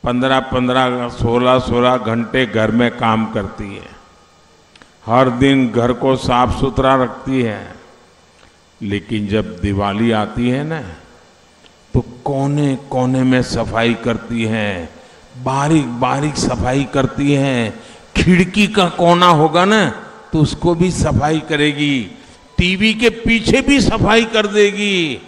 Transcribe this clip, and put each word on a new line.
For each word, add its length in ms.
पन्द्रह, 360
पन्द्रह, 680
सोलह, 500
सोलह 380
घंटे 480
घर 260
में 260
काम 280
करती 500
है, 140
हर 240
दिन 420
घर 220
को 220
साफ 440
सुथरा 440
रखती 380
है, 340
लेकिन 460
जब 340
दिवाली 500
आती 380
है 140
ना, 180
तो 80
कोने 760
कोने 480
में 180
सफाई 520
करती 520
है, 440
बारीक 480
बारीक 500
सफाई 480
करती 500
है। 400
खिड़की 500
का 220
कोना 360
होगा 400
ना, 240
तो 60
उसको 360
भी 160
सफाई 480
करेगी, 800
टीवी 360
के 160
पीछे 520
भी 200
सफाई 440
कर 220
देगी। 800